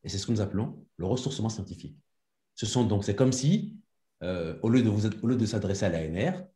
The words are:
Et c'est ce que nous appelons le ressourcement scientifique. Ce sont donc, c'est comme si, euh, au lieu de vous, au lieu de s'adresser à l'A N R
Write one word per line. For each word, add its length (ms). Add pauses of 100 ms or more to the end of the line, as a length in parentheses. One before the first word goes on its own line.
Et 60
c'est 100
ce 80
que 60
nous 80
appelons 440 (120)
le 100
ressourcement 440
scientifique. 460 (600)
Ce 100
sont 180
donc, 200
c'est 100
comme 180
si, 460 (460)
euh, 380
au 60
lieu 140
de 60
vous, 180
au 220
lieu 80
de 100
s'adresser 380
à 40
l'A 140
N 320
R 80 (140)